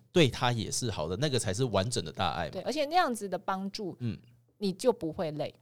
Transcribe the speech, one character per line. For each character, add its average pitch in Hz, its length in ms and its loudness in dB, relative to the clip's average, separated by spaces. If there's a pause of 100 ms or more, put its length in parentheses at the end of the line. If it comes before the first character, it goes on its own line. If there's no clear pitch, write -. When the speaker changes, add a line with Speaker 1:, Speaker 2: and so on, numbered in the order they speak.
(120)
Speaker 1:
对 156 180 8
他 123 220 2
也 113 180 -2
是 117 220 -2
好 78 160 -2
的， 92 100 -2
那 147 120 0
个 127 100 0
才 95 140 0
是 120 100 0
完 98 260 2
整 117 140 -2
的 76 80 -8
大 82 220 0
爱 82 120 -2
嘛。 - 60 -6
Speaker 2:
对， 185 100 -8
而 220 100 -4
且 294 140 -2
那 311 100 -2
样 302 200 4
子 208 120 -8
的 185 100 -4
帮 190 340 -4
助， 185 300 -6
Speaker 1:
嗯。 113 180 -4 (380)
Speaker 2:
你 196 140 0
就 226 220 2
不 160 180 -4
会 156 200 -4
累。 147 300 -6